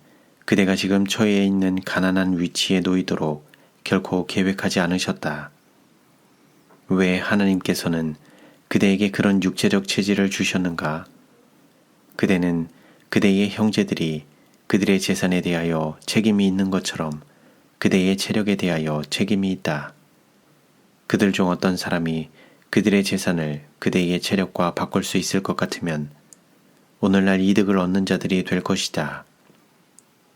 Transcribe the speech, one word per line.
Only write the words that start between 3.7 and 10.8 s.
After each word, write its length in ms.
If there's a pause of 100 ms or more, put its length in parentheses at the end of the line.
결코 440
계획하지 520
않으셨다. 720 (1400)
왜 300
하나님께서는 960 (540)
그대에게 420
그런 320
육체적 460
체질을 420
주셨는가? 760 (1080)